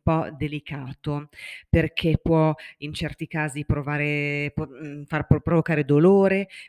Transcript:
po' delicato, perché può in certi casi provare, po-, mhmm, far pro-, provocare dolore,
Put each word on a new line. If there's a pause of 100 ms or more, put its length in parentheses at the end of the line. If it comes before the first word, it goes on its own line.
po'
delicato, (400)
perché
può (240)
in
certi
casi
provare,
po-,
mhmm,
far
pro-,
provocare
dolore, (220)